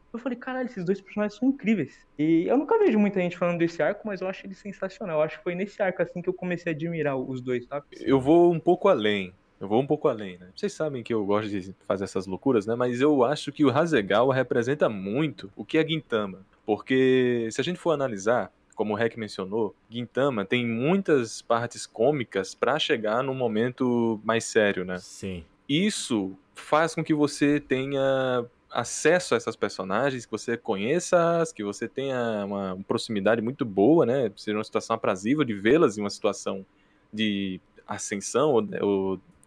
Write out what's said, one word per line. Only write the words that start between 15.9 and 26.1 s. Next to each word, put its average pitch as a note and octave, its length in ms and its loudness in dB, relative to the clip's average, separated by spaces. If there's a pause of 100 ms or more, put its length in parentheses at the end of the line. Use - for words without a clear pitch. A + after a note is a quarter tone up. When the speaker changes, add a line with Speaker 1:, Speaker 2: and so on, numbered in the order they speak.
Speaker 2:
Porque, B2 840 2
se - 80 -8
a C3 60 0
gente F3 120 -4
for - 140 0
analisar, A#2 580 0 (240)
como G#2+ 200 -2
o - 20 -2
Rek A#2 240 -2
mencionou, G#2 560 -6 (160)
Gintama A#2+ 540 -2
tem B2 200 0
muitas C3 760 0
partes A#2 440 -2
cômicas A2+ 680 -2
pra C#3+ 240 0
chegar A#2 420 0
num C3+ 120 -4
momento A#2+ 880 0
mais A2+ 220 0
sério, G2+ 400 2
né? F#2 140 -8
Speaker 3:
Sim. F2+ 440 -12 (240)
Speaker 2:
Isso C3+ 640 0 (240)